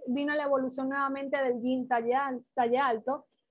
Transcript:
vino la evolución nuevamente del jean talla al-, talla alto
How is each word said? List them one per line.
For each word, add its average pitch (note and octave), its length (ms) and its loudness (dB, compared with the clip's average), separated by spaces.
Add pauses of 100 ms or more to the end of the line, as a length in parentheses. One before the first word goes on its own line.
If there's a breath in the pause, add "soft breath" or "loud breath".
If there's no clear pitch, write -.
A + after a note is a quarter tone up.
vino C#4+ 280 0
la D4 80 0
evolución C4 460 0
nuevamente C#4 540 -2
del B3+ 180 0
jean B3+ 260 0
talla B3 400 2
al-, B3+ 260 -6
talla B3 340 2
alto B3+ 380 -2 (240)